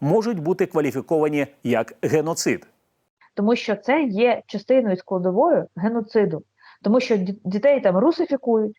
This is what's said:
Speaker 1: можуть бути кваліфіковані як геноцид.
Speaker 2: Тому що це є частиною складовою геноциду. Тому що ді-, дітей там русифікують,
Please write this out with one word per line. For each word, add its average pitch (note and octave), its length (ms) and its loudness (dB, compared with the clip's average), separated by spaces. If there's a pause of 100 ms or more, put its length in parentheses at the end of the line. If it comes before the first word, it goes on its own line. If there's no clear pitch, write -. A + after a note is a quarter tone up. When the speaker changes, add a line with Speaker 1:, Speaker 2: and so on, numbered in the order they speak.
Speaker 1:
можуть G3+ 380 0
бути F3+ 280 -2
кваліфіковані D3 800 -2 (180)
як A#2 380 -2
геноцид. D3+ 640 -2 (680)
Speaker 2:
Тому G#3+ 220 0
що G#3+ 200 -4
це C#4 260 0
є A#3 440 0
частиною G#3+ 500 0
складовою F#3 720 0 (100)
геноциду. G#3+ 640 -2 (400)
Тому A#3 180 2
що A#3+ 160 0
ді-, G3 280 -4
дітей B3 360 2
там F#3 160 2
русифікують, A#3+ 840 0